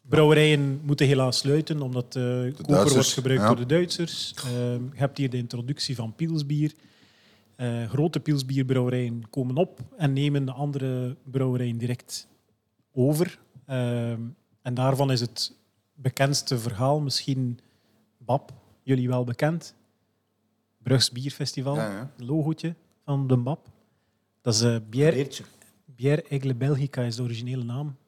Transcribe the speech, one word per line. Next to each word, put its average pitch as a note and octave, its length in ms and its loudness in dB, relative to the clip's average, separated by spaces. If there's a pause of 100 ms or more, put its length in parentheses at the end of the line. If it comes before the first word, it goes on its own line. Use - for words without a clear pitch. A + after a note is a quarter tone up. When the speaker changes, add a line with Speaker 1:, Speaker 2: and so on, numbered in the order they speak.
Speaker 1:
brouwerijen D3 800 6
moeten C#3+ 240 2
helaas C3 300 4
sluiten, D3+ 440 0
omdat, B2+ 340 -4
eh, B2+ 80 -2
koper B2 440 -4
Speaker 2:
Duitsers, D#3+ 260 6
Speaker 1:
wordt C3 200 4
gebruikt C3 280 2
Speaker 2:
ja. G#3 60 6
Speaker 1:
door A#2+ 100 6
de B2 80 -2
Duitsers. E3+ 680 -2 (120)
Ehm, B2 380 -2
je B2+ 60 -8 (100)
hebt C3+ 180 0
hier C#3 120 0
de B2 80 -4
introductie A#2+ 580 -6
van A2+ 200 -6
Pielsbier. D3+ 580 -2 (800)
Eh, A#2 340 -4
grote D3+ 300 0
Pielsbierbrouwerijen B2+ 1080 0
komen B2+ 260 -4
op F3 240 -2 (180)
en D3 160 2
nemen C#3+ 320 0
de C3 60 -8
andere C3 720 -4
brouwerijen B2+ 540 -2
direct B2 500 -6 (680)
over. D3+ 460 0 (260)
Ehm, A#2+ 540 -2 (420)
en B2+ 120 -6
daarvan C3 380 2
is B2 80 2
het - 340 -6 (400)
bekendste C#3 680 0
verhaal B2 400 0
misschien C3 600 -2 (580)
bap, B2 340 -2 (320)
jullie B2+ 240 2
wel B2+ 160 0
bekend. D3+ 520 -2 (1000)
Brugs - 340 2
Bierfestival, C3+ 640 -6
Speaker 2:
Ja, A2 160 -4
ja. A2+ 260 -10
Speaker 1:
logootje D#3 580 -4 (300)
van C#3 220 0
de B2+ 100 6
bap. B2+ 300 -4 (720)
Dat A#2+ 120 0
is, A2 80 2
eh, A#2+ 140 4 (140)
Bière, C#3+ 260 4
Speaker 3:
Beertje. - 280 -4 (420)
Speaker 1:
Bière C#3 460 0
Aigle C3 240 -2
Belgica C3+ 460 0
is A#2+ 140 -2
de A#2+ 60 -6
originele B2 420 -6
naam. C3 320 -6 (120)